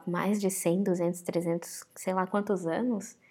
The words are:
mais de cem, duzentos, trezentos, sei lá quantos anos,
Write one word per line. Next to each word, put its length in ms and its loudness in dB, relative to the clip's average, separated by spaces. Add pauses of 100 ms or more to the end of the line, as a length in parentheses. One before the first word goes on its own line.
mais 320 2
de 100 2
cem, 320 2
duzentos, 400 2
trezentos, 600 -2 (120)
sei 180 -4
lá 120 2
quantos 400 0
anos, 520 -2 (120)